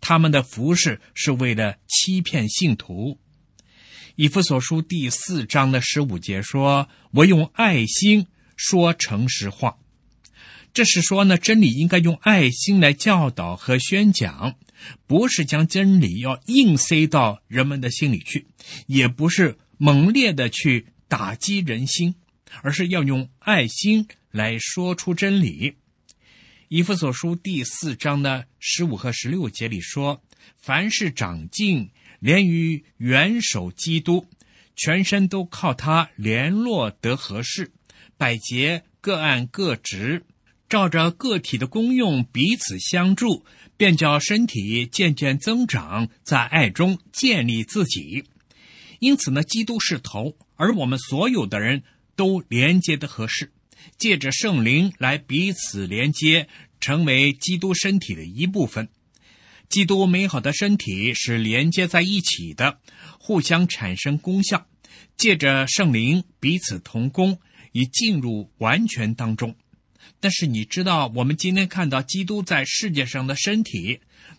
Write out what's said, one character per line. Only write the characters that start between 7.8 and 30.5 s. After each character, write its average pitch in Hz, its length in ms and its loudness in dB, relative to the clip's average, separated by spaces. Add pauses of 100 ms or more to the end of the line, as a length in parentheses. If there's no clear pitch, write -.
心 208 420 4 (300)
说 170 360 2
诚 113 360 -2
实 101 200 -4
话。” - 280 -4 (960)
这 247 120 4
是 175 180 4
说 196 220 4
呢， 190 120 6
真 220 240 4
理 135 100 6
应 151 160 2
该 180 120 4
用 170 160 4
爱 185 340 4
心 196 300 2
来 143 140 6
教 170 360 2
导 87 260 -6
和 127 220 0
宣 196 340 4
讲， 117 440 -2 (500)
不 202 220 4
是 165 180 0
将 156 220 2
真 190 340 6
理 98 200 0
要 131 260 -6
硬 233 280 6
塞 156 300 4
到 120 420 2
人 127 200 0
们 139 120 -4
的 123 120 -4
心 143 200 0
里 98 60 0
去， - 300 -8 (400)
也 135 200 4
不 143 220 0
是 170 300 2 (180)
猛 147 340 6
烈 240 220 2
地 127 160 -2
去 123 380 0 (200)
打 104 280 -4
击 196 240 -2
人 131 260 -4
心， 175 300 -2 (480)
而 139 80 -2
是 175 160 -2
要 175 160 0
用 131 340 -2
爱 175 300 0
心 214 400 0 (240)
来 107 260 -2
说 180 380 -4
出 180 180 -4
真 196 300 2
理。 92 320 -4 (920)
以 165 120 0
弗 190 140 0
所 143 180 -2
书 170 220 -6
第 170 280 -6
四 131 320 -6
章 143 280 -2
的 131 240 -4 (100)
十 - 260 -4
五 131 140 -2
和 123 140 -6
十 117 180 -6
六 165 180 -4
节 113 200 -8
里 107 120 -6
说 139 440 -6 (340)